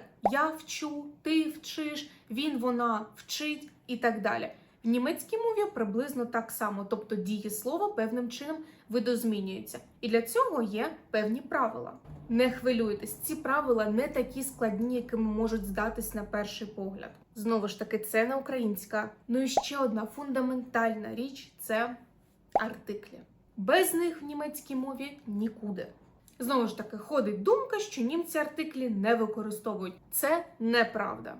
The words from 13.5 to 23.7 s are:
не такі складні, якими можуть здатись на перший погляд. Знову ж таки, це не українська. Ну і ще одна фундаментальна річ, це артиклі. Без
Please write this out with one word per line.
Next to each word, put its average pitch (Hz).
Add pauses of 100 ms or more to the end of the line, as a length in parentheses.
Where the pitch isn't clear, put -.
не 226
такі 262
складні, 226
якими 240
можуть 214
здатись 220
на 208
перший 208
погляд. 196 (240)
Знову 214
ж 185
таки, 220
це 220
не 269
українська. 220 (180)
Ну 254
і 262
ще -
одна 220
фундаментальна 247
річ, 269
це 233 (560)
артиклі. - (380)
Без 330